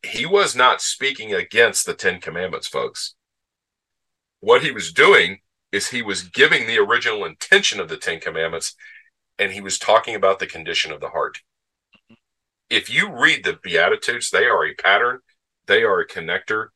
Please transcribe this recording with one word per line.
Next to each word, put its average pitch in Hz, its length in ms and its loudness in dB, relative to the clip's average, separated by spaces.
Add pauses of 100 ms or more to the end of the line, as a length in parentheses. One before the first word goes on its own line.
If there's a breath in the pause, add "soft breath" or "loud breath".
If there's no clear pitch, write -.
he - 220 -6
was 190 300 2
not 127 260 4
speaking 131 520 -6
against 104 520 0
the 87 80 -4
Ten 90 280 -4
Commandments, 85 440 -8
folks. - 500 -8 (1200)
What 120 240 4
he - 80 -4
was 90 220 -8
doing 127 460 6 (300)
is 101 200 -4
he 120 120 -6
was 98 200 -6
giving 131 440 2
the 113 120 -2
original 107 480 0
intention 104 560 0
of 82 80 -8
the - 80 -8
Ten 82 240 -6
Commandments, 82 520 -6 (640 loud breath)
and 101 140 -2
he 98 80 -12
was 95 180 -6
talking - 380 2
about 98 240 2
the 90 80 -6
condition 82 460 -4
of - 80 -16
the 73 80 -8
heart. 80 300 -6 (1300)
If - 200 -2
you 170 240 -2
read 127 300 0
the 87 180 -4
Beatitudes, 95 680 0
they 98 160 2
are 95 200 2
a 78 80 -6
pattern, 117 460 2 (460)
they 104 180 4
are 98 160 2
a 82 80 -4
connector, 92 680 -6